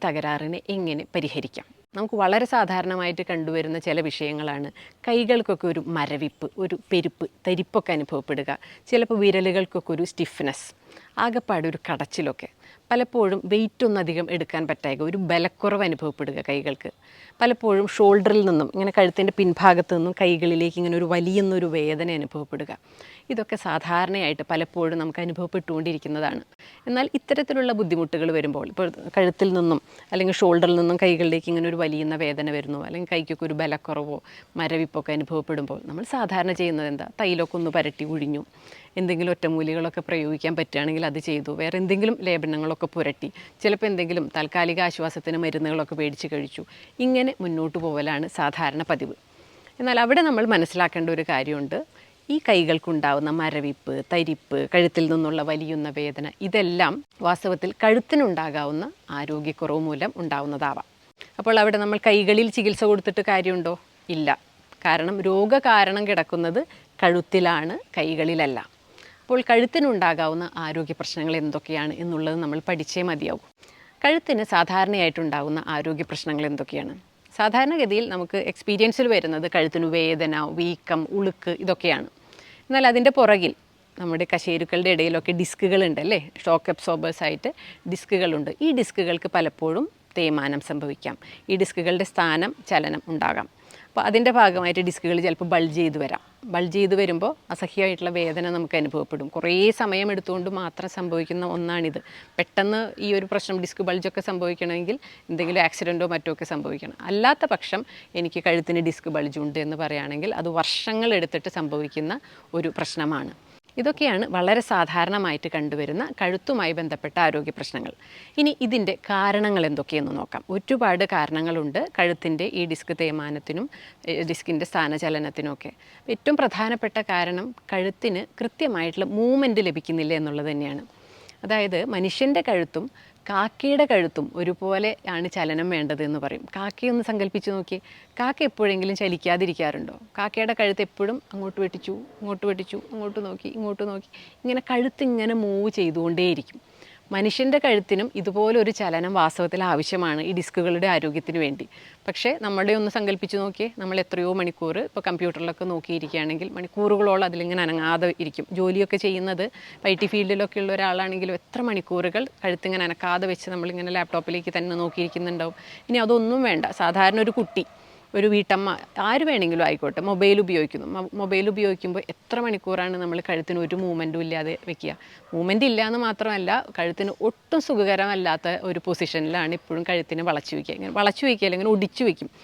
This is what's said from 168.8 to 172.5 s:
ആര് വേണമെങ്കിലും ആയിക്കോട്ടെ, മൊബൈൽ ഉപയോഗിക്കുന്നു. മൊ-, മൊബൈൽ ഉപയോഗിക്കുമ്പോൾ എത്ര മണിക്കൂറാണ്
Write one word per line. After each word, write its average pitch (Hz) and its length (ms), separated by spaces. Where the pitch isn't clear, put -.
ആര് 269 240
വേണമെങ്കിലും 170 380
ആയിക്കോട്ടെ, 151 420
മൊബൈൽ 196 340
ഉപയോഗിക്കുന്നു. 156 420
മൊ-, 185 140
മൊബൈൽ 196 320
ഉപയോഗിക്കുമ്പോൾ 190 500
എത്ര - 320
മണിക്കൂറാണ് 185 560